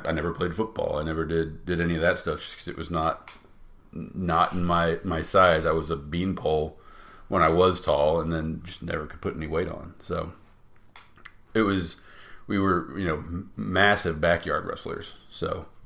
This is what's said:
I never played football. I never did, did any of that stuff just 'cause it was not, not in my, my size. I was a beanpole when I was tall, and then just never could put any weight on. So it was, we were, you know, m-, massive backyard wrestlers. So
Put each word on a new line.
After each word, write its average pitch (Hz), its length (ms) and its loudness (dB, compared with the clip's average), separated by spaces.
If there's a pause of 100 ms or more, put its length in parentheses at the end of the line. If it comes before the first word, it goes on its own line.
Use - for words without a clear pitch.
I 78 80 -2
never 80 220 -2
played 87 200 -2
football. 78 440 -2
I 76 40 -2
never 80 220 -2
did, 80 400 -2
did 87 160 -2
any 85 140 2
of 80 80 0
that 87 160 4
stuff 76 220 -4
just - 180 -14
'cause - 100 -12
it - 80 -8
was 80 140 -8
not, 80 400 -2 (600)
not 85 640 0
in 90 140 0
my, 85 360 2
my 82 200 -2
size. 85 420 6
I 82 80 2
was 78 160 0
a 82 80 -2
beanpole 78 840 -2 (500)
when 95 120 2
I 80 80 6
was 90 320 6
tall, 78 400 2
and 80 100 -2
then 80 320 -4
just - 200 -14
never 82 240 -4
could - 160 -14
put - 120 -4
any 80 120 -8
weight 80 240 -2
on. 82 280 -12
So 85 360 -6 (1200)
it 110 80 4
was, 95 340 0 (500)
we 104 120 -2
were, 92 400 2
you 95 80 -2
know, 80 100 2
m-, 85 400 -8
massive 98 640 2
backyard 82 460 2
wrestlers. - 480 -8 (160)
So - 340 -6 (220)